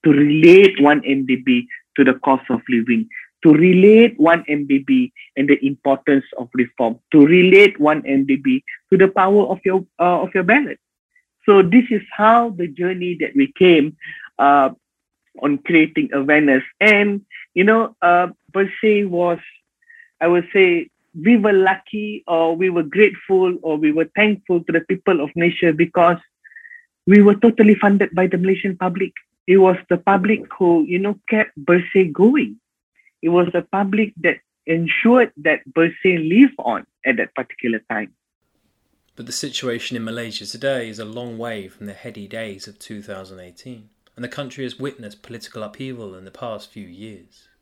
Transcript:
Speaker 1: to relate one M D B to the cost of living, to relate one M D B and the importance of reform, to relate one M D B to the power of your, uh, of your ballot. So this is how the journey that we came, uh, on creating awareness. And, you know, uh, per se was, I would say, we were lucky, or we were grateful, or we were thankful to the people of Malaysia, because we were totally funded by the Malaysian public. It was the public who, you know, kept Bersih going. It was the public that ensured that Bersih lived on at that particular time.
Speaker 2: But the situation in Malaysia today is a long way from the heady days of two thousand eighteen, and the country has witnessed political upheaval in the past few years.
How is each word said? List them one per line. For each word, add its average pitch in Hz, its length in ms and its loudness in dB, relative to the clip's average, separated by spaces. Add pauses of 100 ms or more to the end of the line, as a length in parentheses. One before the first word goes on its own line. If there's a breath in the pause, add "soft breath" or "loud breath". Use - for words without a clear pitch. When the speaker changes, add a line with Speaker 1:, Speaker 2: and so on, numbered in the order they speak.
Speaker 1:
to 156 60 2
relate 156 720 6
one 143 240 4
M 135 220 -4
D 131 80 0
B 123 320 -2 (280 loud breath)
to 139 80 2
the 127 120 2 (100)
cost 135 240 -2
of 117 180 -4
living, 117 400 -2 (360 loud breath)
to 156 100 8
relate 196 680 6
one 165 280 2
M 147 180 -4
D 139 140 0
B 131 340 -2 (240 loud breath)
and 139 100 -2
the 143 160 2
importance 139 600 -2 (140)
of 120 160 -14
reform, 120 440 -4 (120)
to 151 120 6
relate 190 560 4
one 151 280 0
M 139 180 0
D 139 120 0
B 131 260 -4 (280 loud breath)
to 190 60 4
the 190 120 4
power 196 360 2
of 185 180 -6
your, 190 220 -2 (140)
uh, 175 220 0
of 143 120 -8
your 185 100 -2
ballot. 226 360 -2 (680)
So 196 160 6
this 220 300 4
is 208 100 -2 (100)
how 233 380 2
the 175 180 -8
journey 180 520 -8
that 151 160 -8
we 139 180 0
came, 160 420 4 (440 loud breath)
uh, 139 320 2 (680)
on 143 180 -2
creating 156 540 0
awareness. 139 500 0 (160)
And, 202 420 0 (320 loud breath)
you 180 100 0
know, 220 380 0
uh, 175 260 2 (240)
per 196 180 -2 (120)
se 208 240 0
was, 175 340 -4 (800 soft breath)
I 165 80 -2
would 175 240 0
say, 180 380 0 (240)
we 202 240 2
were 208 160 0
lucky, 196 720 -4
or 165 300 -2
we 185 140 -2
were 170 140 -4
grateful, 185 800 0
or 160 160 -6
we 151 140 0
were 165 240 -2
thankful 202 480 -2
to - 80 -8
the 165 100 -2
people 185 400 -4
of 147 140 -8
Malaysia, 170 380 -2
because 170 440 0 (880 loud breath)
we 202 160 6
were 202 140 6
totally 214 400 4
funded 196 380 0
by 185 140 0
the 180 100 -4
Malaysian 190 400 -4
public. 185 340 -6 (360)
It 185 100 4
was 185 200 4 (120)
the 175 80 0
public 196 440 -2 (160)
who, 170 300 0
you 180 120 -6
know, 202 200 -6 (100)
kept 214 300 -2
Bersih 175 540 0
going. 220 440 0 (640)
It 165 80 -4
was 175 220 0
the 170 120 -4
public 202 540 -4
that 165 200 -4 (280)
ensured 170 720 0
that 151 320 -4
Bersih 165 600 -4
lived 247 300 4
on 113 260 -8 (200)
at 127 120 -2
that - 180 -8
particular 120 440 -8 (100)
time. 107 240 -10 (1040)
Speaker 2:
But 117 80 -18
the 117 80 -16
situation 123 640 -10
in 113 80 -10
Malaysia 113 400 -12
today 123 420 -8
is 107 100 -16
a 113 60 -14
long 113 340 -14
way 113 300 -12
from 104 200 -20
the 101 60 -16
heady 107 340 -20
days 107 420 -16
of 101 100 -20
two 104 220 -18
thousand 95 400 -20
eighteen, 107 480 -20 (260)
and 123 80 -16
the 120 60 -16
country 139 340 -16
has 123 160 -14
witnessed 123 440 -16
political 113 400 -18
upheaval 110 520 -16
in 92 80 -20
the 95 80 -20
past 110 400 -16
few 98 160 -20
years. 95 600 -20 (120)